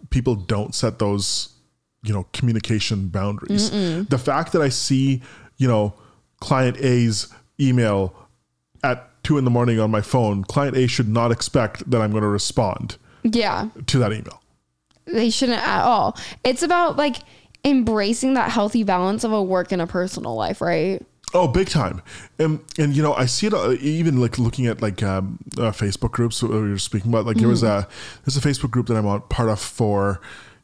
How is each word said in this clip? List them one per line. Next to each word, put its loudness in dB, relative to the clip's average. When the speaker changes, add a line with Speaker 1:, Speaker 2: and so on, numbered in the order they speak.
Speaker 1:
people 0
don't -4
set -2
those, -2
you 0
know, -4
communication 0
boundaries. -2
Speaker 2:
Mm-mm. -2
Speaker 1:
The 0
fact -2
that 4
I 2
see, 0
you 2
know, 2
client 2
A's 2
email 2
at -4
two 2
in 2
the 2
morning 4
on 2
my 2
phone, 0
client 0
A 4
should 0
not 2
expect -2
that 4
I'm 0
gonna 2
respond -2
Speaker 2:
Yeah. 0
Speaker 1:
to 2
that 2
email. -10
Speaker 2:
They 2
shouldn't 0
at 2
all. 2
It's 0
about, 2
like, 0
embracing 2
that 0
healthy 0
balance 0
of -2
a 2
work -2
and 0
a -4
personal -4
life, -4
right? -2
Speaker 1:
Oh, 4
big 2
time. 0
And, 0
and, 2
you 2
know, 2
I 0
see -2
it, 0
uh, 0
even, 0
like, 0
looking 0
at, -2
like, -2
um, -2
uh, 0
Facebook -4
groups, -2
uh, 0
we 0
were -2
speaking -4
about, 2
like, 0
there 4
was 4
Speaker 2:
Mm-hmm. 2
Speaker 1:
a, -
there's -2
a -2
Facebook 0
group 0
that 0
I'm 0
on, -2
part -2
of 0
for 0